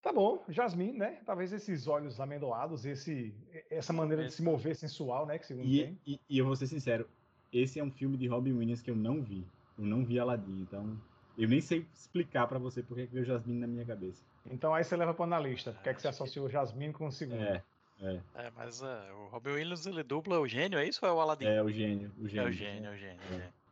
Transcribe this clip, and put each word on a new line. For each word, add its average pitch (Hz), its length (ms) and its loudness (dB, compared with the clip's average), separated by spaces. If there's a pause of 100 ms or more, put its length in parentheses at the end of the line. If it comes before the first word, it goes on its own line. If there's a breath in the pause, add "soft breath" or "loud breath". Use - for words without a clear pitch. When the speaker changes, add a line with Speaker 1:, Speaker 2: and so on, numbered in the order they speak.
Speaker 1:
Tá 370 100 2
bom, 240 360 6
Jasmine, 196 500 0
né? - 260 -2
Talvez 185 280 -2
esses 196 340 -2
olhos 147 320 0
amendoados, 139 640 -2
esse, 135 480 -4 (380)
essa 156 220 -4
maneira 156 320 0
de 139 60 -4
se - 80 -14
Speaker 2:
Esse 165 40 0
Speaker 1:
mover 156 320 2
sensual, 139 500 -4
né, 151 140 -4
que - 80 -12
segundo 127 220 -6
Speaker 3:
E, 143 160 8
Speaker 1:
tem. 170 200 -8
Speaker 3:
e, 139 240 -6
e 135 100 4
eu 131 60 6
vou 135 120 2
ser 135 100 -2
sincero, 123 420 0 (440)
esse 127 260 4
é 147 60 0
um 139 80 0
filme 135 240 0
de 127 100 0
Robin 123 260 2
Williams 117 300 2
que - 80 -4
eu 117 60 2
não 120 260 2
vi. 98 240 -4 (320)
Eu 104 60 -4
não 113 200 4
vi 120 140 2
Aladdin, 107 420 0
então 104 400 -6 (380)
eu 110 100 4
nem 135 120 8
sei 165 340 0
explicar 139 540 0
pra 131 100 -2
você 123 240 -4
por 120 140 -8
que 127 100 -4
que 120 80 -12
veio 127 100 2
Jasmine 120 360 0
na 120 80 -2
minha 120 180 -4
cabeça. 98 380 -6 (260)
Speaker 1:
Então 156 240 2
aí 165 80 4
você 170 140 0
leva 170 180 2
pro 170 80 -2
analista, 147 500 0
por 107 120 -12
que 175 60 0
é 170 40 2
que - 80 -12
você 151 60 0
Speaker 2:
Acho 131 100 -6
que - 60 -4
Speaker 1:
associou 135 260 -4
Jasmine 135 420 -2
com 156 140 -6
o 139 60 -4
segundo? 123 320 -6
Speaker 3:
É, 95 180 0 (380)
é. 95 200 -4 (140)
Speaker 2:
É, 120 220 -10
mas, 120 260 -10
é, 110 300 -8
o 101 160 -14
Robin 120 240 -6
Williams, 160 340 -4
ele 175 160 -4
dubla 156 380 2
o 139 80 2
gênio, 151 320 2
é 143 80 4
isso - 180 -4
ou - 60 6
é - 20 6
o 165 60 4
Aladdin? 151 260 2
Speaker 3:
É, 107 160 6
o 107 80 2
gênio, 104 480 0
o 110 80 -6
Speaker 2:
É - 20 -2
Speaker 3:
gênio. 104 200 0
Speaker 2:
o 92 40 0
gênio, 101 380 -6
é - 20 -8
o 104 60 -10
gênio, 92 240 -12
é - 20 -14
o 95 100 -8
Speaker 3:
É. 90 40 -6
Speaker 2:
gênio. 92 140 -12 (200)